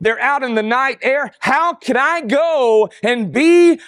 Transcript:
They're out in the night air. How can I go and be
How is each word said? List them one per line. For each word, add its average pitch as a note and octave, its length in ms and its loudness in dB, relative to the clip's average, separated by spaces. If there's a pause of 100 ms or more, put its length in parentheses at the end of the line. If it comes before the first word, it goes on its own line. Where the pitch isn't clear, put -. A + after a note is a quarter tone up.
They're A3 180 -2
out C4+ 240 -2
in A#3+ 140 -4
the G#3+ 80 0
night B3+ 380 -2
air. C4 360 -2
How D#4 360 -2
can B3+ 220 -4
I D#4+ 260 0
go A#3+ 680 0 (100)
and A#3 320 -4
be E4+ 560 4